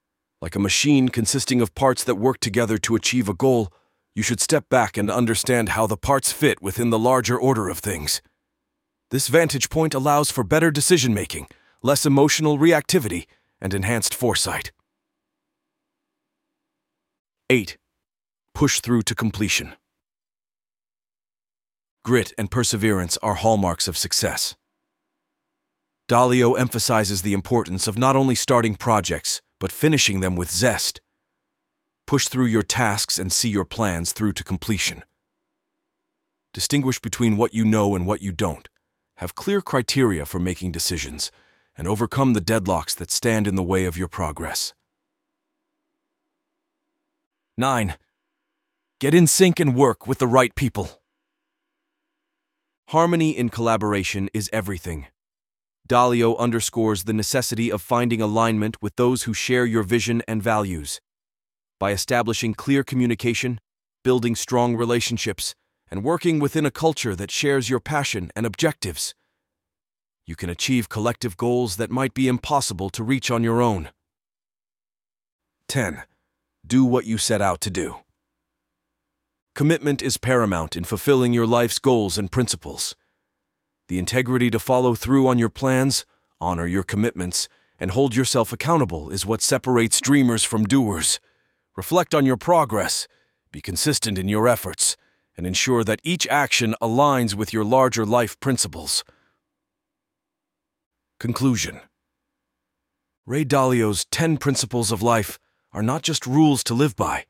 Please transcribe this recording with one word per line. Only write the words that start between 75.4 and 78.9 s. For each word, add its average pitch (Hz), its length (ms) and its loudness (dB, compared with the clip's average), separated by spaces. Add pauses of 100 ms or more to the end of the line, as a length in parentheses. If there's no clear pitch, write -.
Ten, 98 360 -4 (600)
do 131 200 4
what 123 200 2
you 113 140 -4
set 104 240 0
out 92 200 0
to 101 80 -6
do. 85 260 -6 (1600)